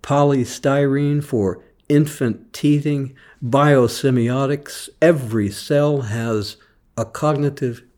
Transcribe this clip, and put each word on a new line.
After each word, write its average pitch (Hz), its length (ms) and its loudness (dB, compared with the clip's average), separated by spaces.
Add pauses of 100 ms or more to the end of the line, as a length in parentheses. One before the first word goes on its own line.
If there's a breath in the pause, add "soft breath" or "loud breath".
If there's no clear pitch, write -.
Polystyrene 143 1200 0
for 101 400 -2 (280 loud breath)
infant 147 640 0
teething, 147 600 -2 (300 soft breath)
biosemiotics. 135 1400 0 (140)
Every 113 480 2
cell 147 520 0
has 110 540 -4 (400 soft breath)
a 117 80 -4
cognitive 143 800 -4 (160)